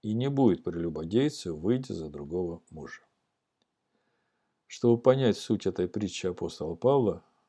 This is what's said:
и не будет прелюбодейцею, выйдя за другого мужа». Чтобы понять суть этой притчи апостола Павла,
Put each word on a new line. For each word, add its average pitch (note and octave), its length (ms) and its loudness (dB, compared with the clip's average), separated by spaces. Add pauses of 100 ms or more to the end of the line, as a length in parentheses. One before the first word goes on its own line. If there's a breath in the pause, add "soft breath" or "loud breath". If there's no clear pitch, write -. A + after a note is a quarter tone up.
и G#2+ 140 -4
не B2+ 160 0
будет C3+ 340 4
прелюбодейцею, E2+ 880 -2
выйдя A2+ 380 -2
за E2 160 -8
другого E2 600 -6
мужа». D#2 320 -16 (1600)
Чтобы A#2+ 300 4
понять B2+ 400 4
суть - 300 -2
этой F#2 200 0
притчи G2 400 -6
апостола E2+ 500 -6
Павла, A#2+ 460 2 (260)